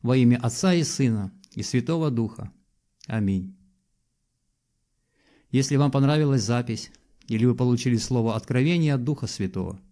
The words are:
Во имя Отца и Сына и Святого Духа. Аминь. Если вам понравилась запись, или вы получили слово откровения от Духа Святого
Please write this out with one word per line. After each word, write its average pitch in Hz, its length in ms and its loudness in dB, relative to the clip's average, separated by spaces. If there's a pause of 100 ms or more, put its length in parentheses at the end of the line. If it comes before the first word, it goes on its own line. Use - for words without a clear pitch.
Во 123 140 2
имя 123 260 6
Отца 180 320 0
и 170 80 2
Сына 113 500 -2 (220)
и 107 80 -8
Святого 147 480 -2
Духа. 113 420 -4 (540)
Аминь. 98 500 -2 (1900)
Если 139 260 0
вам 143 140 4
понравилась 139 520 2
запись, 117 480 -4 (380)
или 113 160 0
вы 123 100 4
получили 123 420 0
слово 113 400 -2
откровения 147 580 0
от 123 100 -2
Духа 139 220 -4
Святого 95 540 -6 (120)